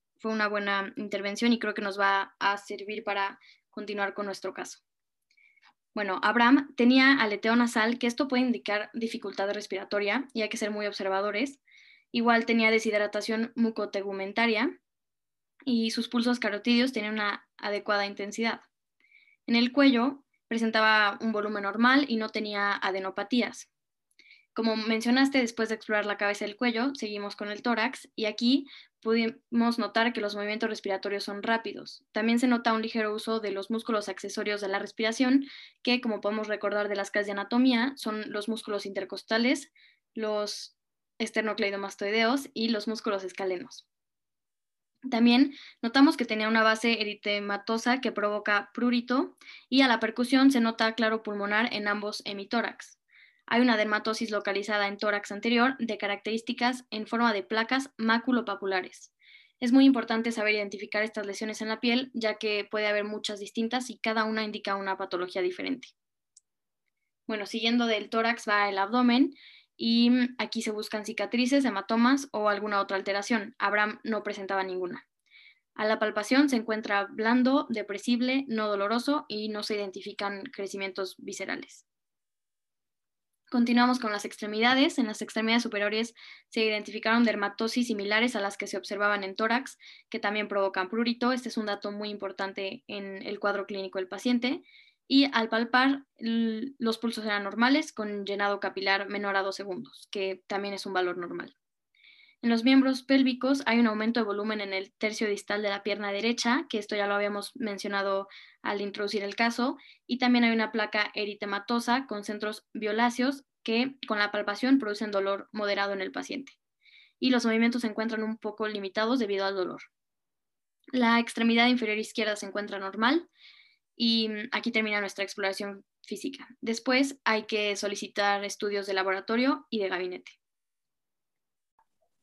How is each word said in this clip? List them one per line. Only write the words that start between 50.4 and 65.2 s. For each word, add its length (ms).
se 100
nota 340
claro 280
pulmonar 520
en 140
ambos 360
hemitórax. 720
Hay 120
una 160
dermatosis 540
localizada 580
en 100
tórax 320
anterior 480
de 200
características 920
en 160
forma 260
de 120
placas 520
maculopapulares. 1160
Es 120
muy 120
importante 480
saber 220
identificar 500
estas 220
lesiones 360
en 60
la 120
piel, 320
ya 260
que 300
puede 200
haber 160
muchas 340
distintas 500
y 100
cada 260
una 180
indica 320
una 240
patología 440